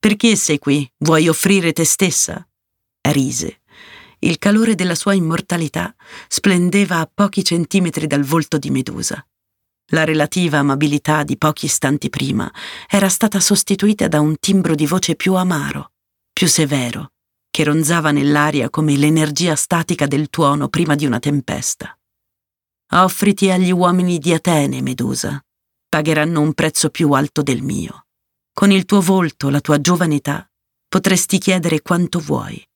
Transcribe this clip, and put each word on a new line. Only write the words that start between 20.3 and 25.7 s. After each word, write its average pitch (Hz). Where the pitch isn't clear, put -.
tuono 143
prima 151
di 147
una 123
tempesta. -
"Offriti 190
agli 185
uomini 180
di 160
Atene, 143
Medusa. 131